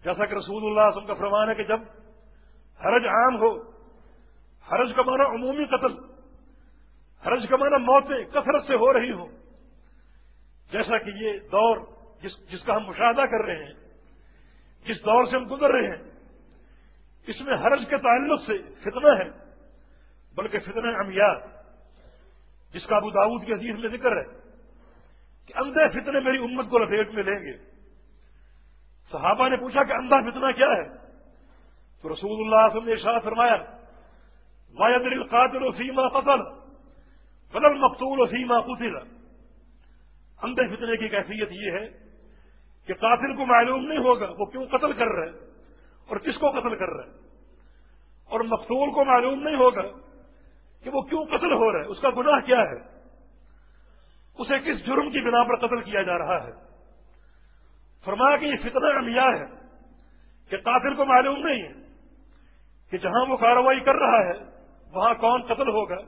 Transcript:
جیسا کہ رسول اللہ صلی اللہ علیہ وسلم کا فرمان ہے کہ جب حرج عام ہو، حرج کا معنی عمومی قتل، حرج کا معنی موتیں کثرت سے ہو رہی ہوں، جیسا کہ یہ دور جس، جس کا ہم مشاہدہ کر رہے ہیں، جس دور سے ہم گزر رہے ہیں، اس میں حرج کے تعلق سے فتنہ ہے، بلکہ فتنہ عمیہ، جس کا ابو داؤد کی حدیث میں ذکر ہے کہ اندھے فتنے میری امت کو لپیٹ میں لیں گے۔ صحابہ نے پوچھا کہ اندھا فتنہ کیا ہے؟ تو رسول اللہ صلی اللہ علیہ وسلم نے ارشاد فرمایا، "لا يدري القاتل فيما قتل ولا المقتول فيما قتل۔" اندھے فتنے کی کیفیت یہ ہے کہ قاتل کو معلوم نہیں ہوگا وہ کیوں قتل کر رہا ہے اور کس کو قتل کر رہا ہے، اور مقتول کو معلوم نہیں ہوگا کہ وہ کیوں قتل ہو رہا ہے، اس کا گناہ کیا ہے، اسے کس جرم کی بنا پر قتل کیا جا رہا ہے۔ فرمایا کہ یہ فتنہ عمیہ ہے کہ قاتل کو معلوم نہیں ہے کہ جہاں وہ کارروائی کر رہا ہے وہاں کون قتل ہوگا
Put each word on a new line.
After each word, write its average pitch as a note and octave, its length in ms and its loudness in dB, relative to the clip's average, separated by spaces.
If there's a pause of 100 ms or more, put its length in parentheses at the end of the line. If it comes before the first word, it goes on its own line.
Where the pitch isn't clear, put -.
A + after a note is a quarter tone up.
جیسا F3+ 220 -2
کہ G3+ 80 -8
رسول G3+ 220 -8
اللہ A3 40 -8
صلی G#3+ 100 -4
اللہ G#3+ 120 0
علیہ G3+ 160 4
وسلم G3+ 100 -12
کا G#3 60 -6
فرمان G#3 360 -2
ہے A3 60 -2
کہ G#3+ 80 -6
جب A3 160 -2 (1040)
حرج A#3 220 2
عام A#3 340 2
ہو، A3 160 2 (1120)
حرج A3+ 240 0
کا B3+ 60 2
معنی B3+ 340 2
عمومی C4+ 300 -6
قتل، C4 280 -2 (1300)
حرج A3+ 220 -2
کا C4 60 2
معنی C#4 220 2
موتیں C4 480 2
کثرت C#4+ 420 -2
سے C#4 80 0
ہو B3 180 4
رہی B3 180 0
ہوں، F3 160 -10 (1400)
جیسا A3 260 -2
کہ G#3+ 120 -6
یہ G#3 300 -6
دور G#3+ 380 2 (440)
جس، F#3 100 -12 (200)
جس F#3 120 -14
کا A3 120 0
ہم A3 80 -2
مشاہدہ A3+ 380 2
کر A3+ 240 0
رہے D#3+ 200 -8
ہیں، C#3 80 -20 (1120)
جس A3 120 -6
دور A#3+ 280 4
سے B3 100 -4
ہم B3+ 200 -4
گزر C#4 160 2
رہے B3+ 160 2
ہیں، - 160 -10 (1200)
اس A3+ 140 -12
میں C4+ 160 -4
حرج C#4 220 2 (100)
کے C#4+ 80 -2
تعلق C#4 500 2
سے G#3 100 -4 (240)
فتنہ B3 260 2
ہے، F#3+ 460 0 (840)
بلکہ G#3 240 -6
فتنہ A3+ 420 -6
عمیہ، G3 320 2 (1400)
جس F3+ 120 -14
کا A3 100 2
ابو G#3 140 0
داؤد G3+ 360 0
کی A3+ 80 -4
حدیث A3 260 -8
میں A#3 180 -8
ذکر A#3+ 200 0
ہے C#3 60 -4 (1200)
کہ - 80 -20
اندھے C#4+ 340 2
فتنے C#4 300 -4
میری C4 180 -2
امت B3 320 -6
کو A#3+ 80 2
لپیٹ G#3+ 360 0
میں G#3 100 -6
لیں G3 160 -4
گے۔ D3 180 -14 (1500)
صحابہ G3 380 0
نے B3+ 80 0
پوچھا B3+ 260 0
کہ C4+ 100 -2
اندھا C4 280 4
فتنہ B3+ 300 -2
کیا C4 160 4
ہے؟ F#3+ 420 -4 (920)
تو D#3+ 120 -10
رسول G3 180 -8
اللہ G#3+ 80 -6
صلی A3 60 -4
اللہ A3 100 2
علیہ A3 220 6
وسلم A#3 80 -6
نے A#3 60 -2
ارشاد A3+ 320 0
فرمایا، A3+ 320 2 (1200)
"لا A#3 160 4
يدري B3 200 -2
القاتل B3+ 640 2
فيما C4 300 -2
قتل C4 340 2 (1120)
ولا C#4 140 4
المقتول C4+ 600 2
فيما A#3+ 320 0
قتل۔" A#3 380 -6 (1400)
اندھے A#3+ 340 -2
فتنے A3+ 220 -4
کی A3 100 -6
کیفیت G3+ 440 -6
یہ F#3+ 200 -10
ہے G#3+ 380 -12 (800)
کہ F#3 60 -6
قاتل A#3 420 0
کو C4+ 100 -4
معلوم B3 400 4
نہیں D#4 140 -4
ہوگا A#3+ 280 2 (120)
وہ G3+ 60 -2
کیوں B3+ 200 -12
قتل C4+ 280 -2
کر A3+ 120 0
رہا F3 200 -4
ہے E3+ 120 -16 (720)
اور G#3 100 -6
کس - 200 -6
کو C#4+ 140 2
قتل A#3 240 -4
کر F#3+ 140 -6
رہا - 140 -10
ہے، - 80 -20 (1160)
اور A3+ 100 -2
مقتول A3+ 520 -2
کو C#4 140 2
معلوم C4+ 380 2
نہیں D4+ 120 -4
ہوگا B3 260 4 (1000)
کہ B3 60 -10
وہ C4+ 120 -2
کیوں D#4 240 -4
قتل D#4+ 280 0
ہو A3+ 180 4
رہا F3 80 -2
ہے، D3 60 -8
اس - 140 -10
کا C#4 100 2
گناہ B3+ 360 2
کیا B3 160 4
ہے، - 380 -6 (1400)
اسے C4 220 -2
کس C#4 260 -6
جرم C#4+ 260 -2
کی B3+ 100 -4
بنا A#3+ 220 4
پر A#3+ 240 0
قتل A#3 140 -2
کیا G3 200 -4
جا F3+ 160 -2
رہا E3 260 -4
ہے۔ A#2+ 80 -16 (1500)
فرمایا B3 320 2
کہ D4+ 80 -4
یہ C#4+ 160 -2
فتنہ C4 380 0
عمیہ A#3+ 220 0
ہے B3 240 2 (1040)
کہ G3 80 -6
قاتل B3 380 0
کو C#4 100 0
معلوم C#4 420 4
نہیں A#3+ 160 -4
ہے C#3 100 -16 (1160)
کہ F#3 60 -6
جہاں G#3 300 0
وہ C4 100 -2
کارروائی B3 420 4
کر C4+ 160 4
رہا B3 240 4 (100)
ہے F3 80 -4 (540)
وہاں G3+ 220 2
کون A#3+ 280 2
قتل B3 280 -2
ہوگا G3+ 280 -2 (100)